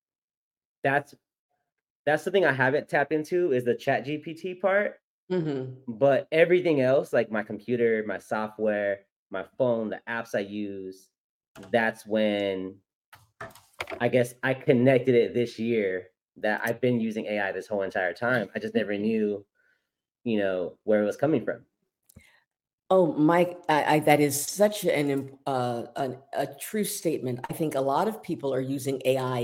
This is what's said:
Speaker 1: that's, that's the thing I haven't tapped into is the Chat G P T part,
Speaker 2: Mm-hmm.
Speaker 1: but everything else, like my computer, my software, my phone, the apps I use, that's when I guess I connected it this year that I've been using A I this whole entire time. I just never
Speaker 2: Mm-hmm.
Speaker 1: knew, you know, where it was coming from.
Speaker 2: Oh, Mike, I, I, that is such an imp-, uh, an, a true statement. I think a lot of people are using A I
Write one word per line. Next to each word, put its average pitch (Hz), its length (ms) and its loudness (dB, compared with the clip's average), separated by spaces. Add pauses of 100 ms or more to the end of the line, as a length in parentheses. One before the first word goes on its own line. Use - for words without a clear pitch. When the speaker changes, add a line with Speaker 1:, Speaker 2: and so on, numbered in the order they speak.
(840)
Speaker 1:
that's, 139 300 0 (920)
that's 151 180 2
the 190 60 -2
thing 185 140 4
I 143 80 4
haven't 131 360 2
tapped 147 240 0
into 160 400 0
is 123 120 0
the 120 100 2
Chat 120 300 -2
G 147 140 -6
P 160 140 -12
T 180 220 -10
part, 196 460 -2 (300)
Speaker 2:
Mm-hmm. 135 600 -4
Speaker 1:
but 131 400 2
everything 165 480 4
else, 131 320 2
like 113 180 2
my 107 120 -2
computer, 110 640 0
my 95 120 -4
software, 107 840 -2 (260)
my 95 140 -6 (140)
phone, 113 320 0
the 92 180 -8
apps 117 260 -8
I 110 60 0
use, 98 680 -10 (600)
that's 113 360 -2
when 101 720 -2 (1200)
I 120 80 2
guess 123 340 0
I 131 120 0
connected 127 600 4
it 113 200 4
this 117 240 -2
year 104 500 -2 (280)
that 107 280 -2
I've 117 160 -4
been 123 200 2
using 110 260 -4
A 104 140 -4
I 95 120 -4
this 92 140 -8
whole 101 160 -2
entire 92 320 -2
time. 120 400 -2
I 113 40 -4
just 110 160 -8
never 104 180 0
Speaker 2:
Mm-hmm. 101 100 -2
Speaker 1:
knew, 104 440 -2 (800)
you 113 140 0
know, 92 460 -2
where 107 180 2
it 104 40 0
was 104 100 -4
coming 143 280 0
from. - 220 -6 (1200)
Speaker 2:
Oh, 185 220 6
Mike, 170 460 2 (100)
I, 151 280 2
I, - 40 4
that 151 180 6
is 143 220 2
such 208 440 0
an 143 260 2
imp-, 139 360 -4
uh, 123 500 -2
an, 131 260 -6 (100)
a 143 140 -2
true - 380 -6
statement. 127 560 -4 (100)
I - 20 -4
think 151 220 -4
a 135 80 0
lot 139 260 2
of - 140 -8
people 143 320 -4
are 131 80 -2
using 135 420 -4
A 131 140 2
I 127 240 -2